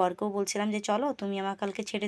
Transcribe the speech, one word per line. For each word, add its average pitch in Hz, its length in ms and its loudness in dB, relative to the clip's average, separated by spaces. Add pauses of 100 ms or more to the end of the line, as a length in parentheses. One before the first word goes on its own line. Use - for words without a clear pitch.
বরকেও 180 280 2 (100)
বলছিলাম 208 360 0
যে, 208 140 0
"চলো, 220 180 2 (140)
তুমি 202 220 -2
আমার 196 200 -2
কালকে 202 280 -2
ছেড়ে 208 180 -2